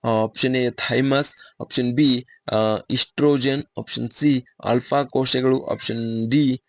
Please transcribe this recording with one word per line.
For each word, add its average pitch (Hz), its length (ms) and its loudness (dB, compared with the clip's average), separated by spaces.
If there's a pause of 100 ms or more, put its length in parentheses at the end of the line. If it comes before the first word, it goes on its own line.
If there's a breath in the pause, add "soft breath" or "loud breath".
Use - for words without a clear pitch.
ಆ, 117 60 -2 (140)
ಆಪ್ಷನ್ 127 320 -2
ಎ, 123 160 0
ಥೈಮಸ್, 135 640 0 (260 loud breath)
ಆಪ್ಷನ್ 123 320 -2
ಬಿ, 127 320 2 (260 soft breath)
ಆ, 110 260 0 (140)
ಈಸ್ಟ್ರೋಜನ್, 139 720 0 (160)
ಆಪ್ಷನ್ 117 300 -6
ಸಿ, 139 360 2 (180)
ಆಲ್ಫಾ 123 400 0
ಕೋಶಗಳು, 131 640 0
ಆಪ್ಷನ್ 113 640 -4
ಡಿ 131 400 2